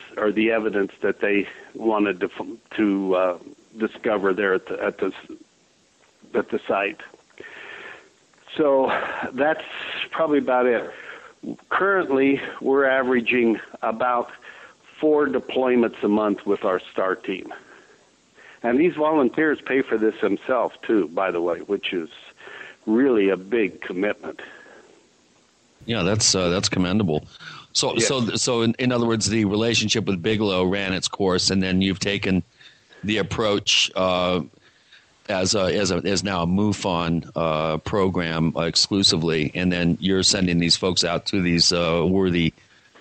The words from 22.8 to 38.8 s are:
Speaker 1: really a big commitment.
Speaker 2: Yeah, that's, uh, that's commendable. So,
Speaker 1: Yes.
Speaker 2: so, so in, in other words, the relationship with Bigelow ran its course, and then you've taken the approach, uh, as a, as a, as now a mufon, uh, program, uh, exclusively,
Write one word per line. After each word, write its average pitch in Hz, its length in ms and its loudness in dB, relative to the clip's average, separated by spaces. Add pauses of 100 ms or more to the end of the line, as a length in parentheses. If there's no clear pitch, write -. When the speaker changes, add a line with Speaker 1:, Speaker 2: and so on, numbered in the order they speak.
Speaker 1:
really 113 440 4
a 92 80 2
big 95 440 -2
commitment. 98 600 -6 (1400)
Speaker 2:
Yeah, 113 180 -2
that's, 104 320 2
uh, 90 140 2
that's 95 200 0
commendable. 92 560 0 (460)
So, 135 240 -2
Speaker 1:
Yes. 113 120 2
Speaker 2:
so, 120 280 0
so 117 260 0
in, 113 160 2
in 127 140 0
other 120 140 2
words, 113 240 0
the 107 160 2
relationship 107 600 0
with 95 160 -2
Bigelow 101 440 2
ran 95 280 0
its 90 140 -4
course, 92 420 0
and 95 140 2
then 92 180 2
you've 95 180 0
taken 101 440 0 (600)
the 107 140 0
approach, 101 760 0
uh, 90 460 2 (880)
as 95 260 0
a, 92 180 2
as 90 180 0
a, 87 140 0
as 90 180 0
now 92 200 0
a 85 40 0
mufon, 87 880 0
uh, 80 420 0
program, 82 800 0
uh, 80 60 -2
exclusively, 82 920 0